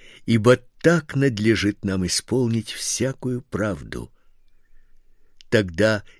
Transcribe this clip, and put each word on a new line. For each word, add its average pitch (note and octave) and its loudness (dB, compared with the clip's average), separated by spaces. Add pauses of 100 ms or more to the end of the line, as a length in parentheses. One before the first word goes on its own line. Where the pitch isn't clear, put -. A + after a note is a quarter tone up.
(240)
ибо A#2 6 (240)
так E3 2
надлежит G#2+ 0
нам F#2+ -2
исполнить A#2 -2
всякую B2+ -6
правду". C#2+ -6 (1400)
Тогда G2+ 0 (160)